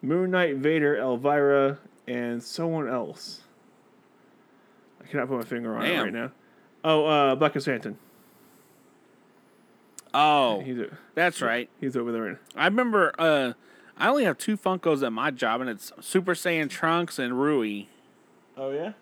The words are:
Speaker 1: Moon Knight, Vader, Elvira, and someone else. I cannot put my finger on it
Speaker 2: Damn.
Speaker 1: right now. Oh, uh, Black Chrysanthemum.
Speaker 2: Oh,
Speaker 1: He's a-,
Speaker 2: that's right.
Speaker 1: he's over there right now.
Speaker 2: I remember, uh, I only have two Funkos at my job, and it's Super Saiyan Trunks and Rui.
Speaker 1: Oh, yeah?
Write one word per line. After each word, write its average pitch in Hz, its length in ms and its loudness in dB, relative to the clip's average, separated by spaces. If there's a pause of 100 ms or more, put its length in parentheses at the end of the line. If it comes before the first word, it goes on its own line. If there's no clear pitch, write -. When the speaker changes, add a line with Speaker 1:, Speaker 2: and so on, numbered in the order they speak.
Speaker 1:
Moon 180 280 0
Knight, 175 260 2
Vader, 147 420 2
Elvira, 139 800 2 (280)
and 120 360 -6
someone 165 460 -4
else. 120 520 -8 (1600)
I - 40 -20
cannot 131 220 -4
put 131 100 -4
my 117 60 -6
finger 117 320 -6
on - 80 -6
it 135 40 0
Speaker 2:
Damn. 156 160 -2
Speaker 1:
right 95 80 -4
now. 117 180 -8 (540)
Oh, 156 220 2
uh, 143 300 4
Black 147 160 2
Chrysanthemum. 120 440 -4 (2250)
Speaker 2:
Oh, 143 460 4
Speaker 1:
He's 127 180 -6
a-, 113 120 -6 (240)
Speaker 2:
that's 170 260 0
right. 120 300 -2 (100)
Speaker 1:
he's 135 160 -4
over 120 160 -2
there 113 100 -2
right 98 100 -4 (220)
now. - 80 -6
Speaker 2:
I - 40 2
remember, 208 520 2
uh, 143 340 2 (440)
I 180 120 2
only 277 160 4
have 160 140 2
two 214 180 -2
Funkos 170 480 0
at 120 80 -2
my 123 180 -2
job, 123 300 0
and 127 100 -4
it's 104 300 -12
Super 185 340 0
Saiyan 165 340 -2
Trunks 170 500 -2
and 127 220 -2
Rui. 113 440 0 (720)
Speaker 1:
Oh, 135 140 -6
yeah? 160 320 -6